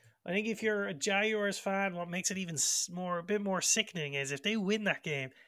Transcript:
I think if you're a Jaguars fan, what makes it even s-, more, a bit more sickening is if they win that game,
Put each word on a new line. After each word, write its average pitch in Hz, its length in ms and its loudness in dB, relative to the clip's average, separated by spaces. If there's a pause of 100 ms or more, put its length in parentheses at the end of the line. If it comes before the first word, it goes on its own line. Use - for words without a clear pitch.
(260)
I 180 40 -4
think 208 160 0
if 220 160 -2
you're 208 240 2
a 196 80 -4
Jaguars 202 640 2
fan, 196 360 0
what 175 140 -4
makes 180 220 -2
it 190 80 -2
even 170 160 -4
s-, - 380 0
more, 175 260 -2
a 175 40 -4
bit 208 200 0
more 190 180 0
sickening 165 540 2
is 139 180 -2
if 139 100 -4
they 214 140 2
win 208 280 2
that 175 180 2
game, 139 280 -2 (180)